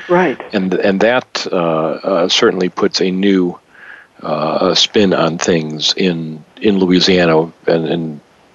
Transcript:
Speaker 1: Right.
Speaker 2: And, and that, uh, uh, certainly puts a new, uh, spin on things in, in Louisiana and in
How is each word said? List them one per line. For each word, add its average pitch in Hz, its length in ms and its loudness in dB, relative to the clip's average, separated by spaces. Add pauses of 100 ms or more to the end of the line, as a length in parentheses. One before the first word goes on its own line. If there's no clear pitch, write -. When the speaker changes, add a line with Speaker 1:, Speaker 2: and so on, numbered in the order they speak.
Speaker 1:
Right. 175 300 0 (140)
Speaker 2:
And, 92 220 -2
and 98 260 0
that, 123 520 0
uh, 95 40 0
uh, 85 720 0
certainly 92 400 2
puts - 320 -2
a 92 120 0
new, 92 460 0 (640)
uh, 78 520 -2
spin 98 400 2
on 82 240 0
things 78 580 -2
in, 82 480 -4 (160)
in 98 200 2
Louisiana 87 720 2 (160)
and 82 180 0
in 80 340 -6 (340)